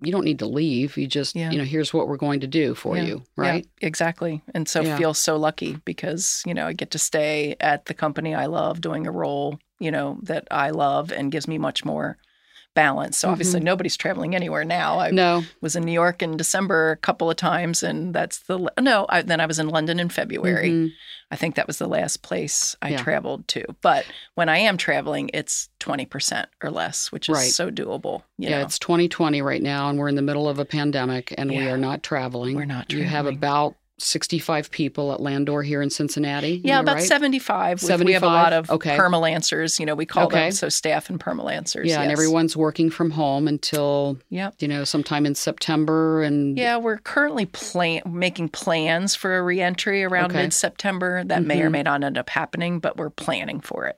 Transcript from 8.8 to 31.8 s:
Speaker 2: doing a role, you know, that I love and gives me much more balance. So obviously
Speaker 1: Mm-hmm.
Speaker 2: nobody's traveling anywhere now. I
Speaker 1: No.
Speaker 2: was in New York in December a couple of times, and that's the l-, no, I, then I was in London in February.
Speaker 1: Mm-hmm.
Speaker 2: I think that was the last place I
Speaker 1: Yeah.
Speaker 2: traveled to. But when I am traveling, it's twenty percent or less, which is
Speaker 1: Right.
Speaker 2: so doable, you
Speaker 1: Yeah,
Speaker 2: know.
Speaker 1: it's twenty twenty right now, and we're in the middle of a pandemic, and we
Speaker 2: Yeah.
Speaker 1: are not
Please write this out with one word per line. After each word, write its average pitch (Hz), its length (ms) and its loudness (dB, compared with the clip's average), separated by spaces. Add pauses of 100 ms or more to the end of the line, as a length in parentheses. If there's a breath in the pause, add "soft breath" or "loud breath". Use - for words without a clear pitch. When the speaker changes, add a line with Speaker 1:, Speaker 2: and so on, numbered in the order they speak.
Speaker 2:
doing 165 260 -4
a 160 60 -4
role, 143 460 -4 (220)
you 160 100 -4
know, 143 320 -4
that 160 280 -6
I 147 200 0
love 147 420 0
and 139 180 -4
gives 151 160 -4
me 160 120 -4
much 147 260 -4
more 151 320 -4 (580 soft breath)
balance. 143 440 2
So 175 120 2
obviously 180 300 2
Speaker 1:
Mm-hmm. 156 60 0
Speaker 2:
nobody's 180 300 2
traveling 180 380 -2
anywhere 160 300 -2
now. 165 340 0
I 170 140 0
Speaker 1:
No. 175 320 4 (160)
Speaker 2:
was 160 160 -2
in 170 80 0
New 165 80 0
York 175 320 4
in 160 120 -2
December 165 540 2
a 156 60 0
couple 165 340 0
of 160 60 -2
times, 165 480 0
and 165 280 -4
that's 170 280 -2
the 185 180 -4
l-, 180 100 -2 (120)
no, 240 280 4
I, 175 140 4
then 165 180 0
I 160 60 2
was 160 140 0
in 156 80 0
London 160 320 0
in 175 80 0
February. - 600 0
Speaker 1:
Mm-hmm. 165 160 2 (440 loud breath)
Speaker 2:
I 156 60 -6
think 165 180 -2
that - 140 0
was 151 100 -6
the - 80 -4
last 160 360 -2
place - 600 -2
I - 80 -2
Speaker 1:
Yeah. 147 60 -2
Speaker 2:
traveled 139 520 -4
to. - 160 -4 (160)
But 147 260 4 (280 loud breath)
when 170 140 2
I 160 100 4
am 202 180 4
traveling, 143 560 -2
it's - 360 -4 (100)
twenty 135 260 -6
percent - 440 -4 (160)
or 147 60 -4
less, - 420 -4
which - 160 -6
is 156 60 2
Speaker 1:
Right. 127 180 2
Speaker 2:
so 175 180 0
doable, - 520 -6 (160)
you - 100 -4
Speaker 1:
Yeah, 147 100 0
Speaker 2:
know. 139 60 0
Speaker 1:
it's - 160 -4
twenty 175 280 4
twenty 147 320 0
right 139 220 -2
now, 143 260 0
and 143 100 0
we're 143 100 0
in 143 80 2
the 139 60 2
middle 147 260 0
of 143 100 -2
a 143 60 -2
pandemic, 139 720 -2
and 135 120 -2
we 135 80 -2
Speaker 2:
Yeah. 131 140 -2
Speaker 1:
are 131 60 0
not 135 240 -2